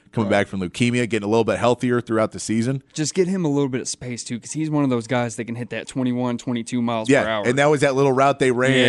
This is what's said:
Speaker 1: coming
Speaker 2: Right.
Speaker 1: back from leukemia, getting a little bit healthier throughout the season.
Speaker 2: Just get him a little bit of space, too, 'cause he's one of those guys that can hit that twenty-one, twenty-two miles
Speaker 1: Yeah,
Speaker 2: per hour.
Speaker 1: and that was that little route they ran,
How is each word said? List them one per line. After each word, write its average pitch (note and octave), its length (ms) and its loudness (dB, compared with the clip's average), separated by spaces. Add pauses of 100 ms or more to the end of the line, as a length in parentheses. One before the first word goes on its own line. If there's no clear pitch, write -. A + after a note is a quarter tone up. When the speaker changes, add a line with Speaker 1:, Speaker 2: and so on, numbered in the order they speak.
(120)
Speaker 1:
coming A2+ 200 -2
Speaker 2:
Right. G2+ 80 4
Speaker 1:
back G2+ 80 2
from G2 140 -8
leukemia, A#2+ 460 0
getting G#2+ 160 -2
a G2+ 60 -2
little A2+ 140 4
bit G2+ 160 0
healthier A#2+ 420 2
throughout A2 300 0
the - 80 -12
season. A#2 420 -2 (120)
Speaker 2:
Just D3+ 200 -4
get F#3 140 2
him F#3 180 -2
a - 20 0
little C#3+ 220 0
bit B2+ 100 -6
of - 80 -10
space, B2 360 -10
too, A#2+ 160 -8
'cause - 140 -14
he's D#3 140 -4
one D3+ 160 0
of C#3 60 2
those A#2 160 0
guys A#2+ 300 -2
that A#2+ 100 -6
can A#2 80 -8
hit A2+ 160 -10
that A2+ 180 -8
twenty-one, B2 520 -2
twenty-two A#2+ 420 -4
miles A#2 280 -2
Speaker 1:
Yeah, C3+ 160 4
Speaker 2:
per A2 40 -2
hour. G#2+ 180 -2
Speaker 1:
and B2+ 120 2
that C#3+ 100 4
was D3+ 120 2
that C#3 140 2
little C#3 160 4
route C3+ 280 4
they C3+ 120 4
ran, B2+ 200 2 (180)